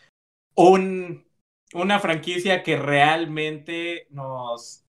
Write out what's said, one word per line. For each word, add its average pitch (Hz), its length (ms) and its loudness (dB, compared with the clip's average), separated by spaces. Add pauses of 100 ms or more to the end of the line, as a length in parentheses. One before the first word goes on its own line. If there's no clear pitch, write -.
(540)
un, 185 720 4 (480)
una 190 260 0
franquicia 180 640 -2
que 156 140 -2
realmente 156 1300 -2
nos, 131 760 -12 (140)